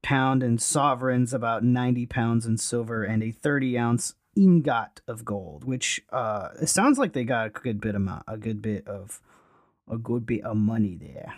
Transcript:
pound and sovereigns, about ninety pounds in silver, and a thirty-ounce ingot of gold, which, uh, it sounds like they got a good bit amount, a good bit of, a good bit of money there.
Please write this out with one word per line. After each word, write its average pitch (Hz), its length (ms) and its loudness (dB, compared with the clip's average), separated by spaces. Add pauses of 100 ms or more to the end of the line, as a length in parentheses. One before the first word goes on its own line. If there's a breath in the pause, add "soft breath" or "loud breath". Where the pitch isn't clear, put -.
pound 131 400 2
and 117 200 2
sovereigns, 127 720 2
about 113 300 0
ninety 123 420 2
pounds 117 400 0
in 113 120 0
silver, 113 460 -4
and 110 200 0
a 113 80 -4
thirty-ounce 120 840 0 (220)
ingot 151 720 4
of 117 180 -10
gold, 92 400 -8
which, 127 360 -4 (120)
uh, 107 360 -4 (120)
it 160 80 0
sounds 247 280 6
like 247 140 0
they 123 140 -2
got 113 220 0
a - 20 -6
good 107 320 -4
bit 104 140 -2
amount, 95 340 -2
a 110 80 -8
good 107 240 -6
bit 107 260 -4
of, 101 320 -12 (680 soft breath)
a 113 80 -4
good 117 280 -4
bit 113 200 -2
of 110 100 -4
money 107 400 2
there. 78 420 -14